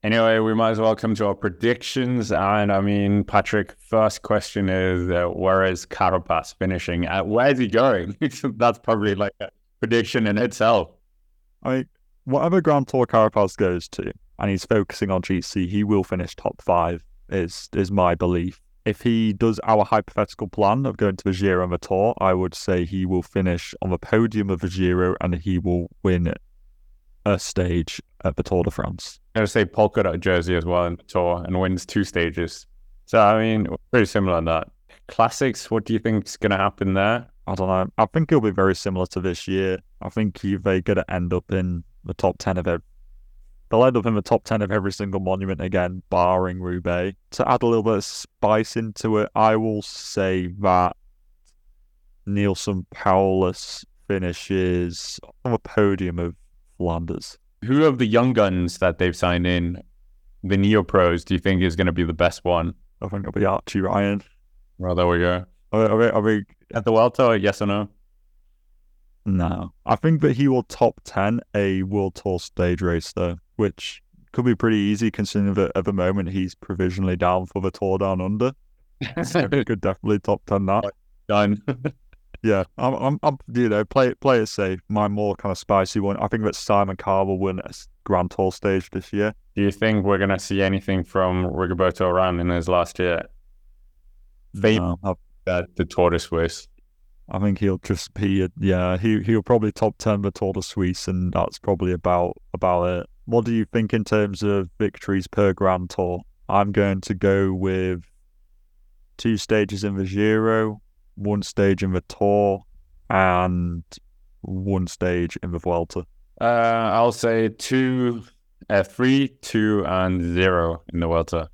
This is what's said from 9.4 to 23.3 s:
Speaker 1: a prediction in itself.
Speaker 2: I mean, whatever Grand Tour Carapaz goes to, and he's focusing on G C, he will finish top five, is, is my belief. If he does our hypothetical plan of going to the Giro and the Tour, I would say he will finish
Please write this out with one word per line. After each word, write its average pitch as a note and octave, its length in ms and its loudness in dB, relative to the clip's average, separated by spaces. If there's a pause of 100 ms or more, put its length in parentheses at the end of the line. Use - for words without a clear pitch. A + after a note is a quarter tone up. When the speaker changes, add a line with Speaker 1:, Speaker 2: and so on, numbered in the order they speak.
Speaker 1:
a G2 80 -10 (320)
prediction A#2 480 0
in G#2 100 0
itself. A2+ 520 2 (720)
Speaker 2:
I C3 100 -2
mean, C3 140 -4 (360)
whatever E3 360 2
Grand D3 260 2
Tour B2+ 200 2
Carapaz G#2+ 500 2
goes F2+ 320 0
to, - 240 -8 (260)
and G#2 100 -2
he's G2 160 -2
focusing G#2 460 0
on F#2 120 0
G F#2 180 -2
C, F2+ 260 -4
he G2+ 160 0
will G2+ 220 2
finish F#2 320 -8
top - 260 -6
five, E2+ 400 0 (260)
is, F#2 460 -4
is F#2+ 160 0
my F2+ 240 4
belief. F2 460 -2 (240)
If G#2+ 160 -2
he A2+ 320 2
does A2 320 0
our G#2+ 200 4
hypothetical - 640 -2
plan G#2+ 400 0
of G2+ 120 -6
going G2 180 0
to - 80 -18
the G2 80 0
Giro F#2 320 2
and F2 80 -4
the F2 60 -2
Tour, G2+ 420 0
I F#2 140 4
would F#2 200 -2
say F2+ 300 -2
he F#2 220 -4
will F2+ 160 0
finish F2+ 600 -2